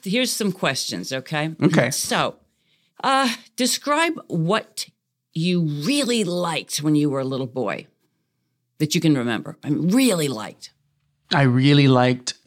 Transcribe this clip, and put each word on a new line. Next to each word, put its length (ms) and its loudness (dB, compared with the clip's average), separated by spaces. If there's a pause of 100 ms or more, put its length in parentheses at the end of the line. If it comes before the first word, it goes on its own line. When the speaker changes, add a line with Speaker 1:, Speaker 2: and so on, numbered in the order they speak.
Speaker 1:
here's 260 -2
some 220 -2
questions, 600 -4
okay? 500 -6
Speaker 2:
Okay. 280 4
Speaker 1:
So, 460 -2 (680)
uh, 260 2 (280)
describe 560 0 (160)
what 580 -2 (480)
you 280 0
really 640 -2
liked 580 -4
when 120 2
you 160 2
were 100 -4
a 40 -4
little 220 -4
boy 400 -6 (920)
that 160 -2
you 60 0
can 160 2
remember. 480 -4
I 60 -4
mean, 180 -2
really 400 2
liked. 420 -10 (640)
Speaker 2:
I 80 4
really 460 6
liked, 460 4 (120)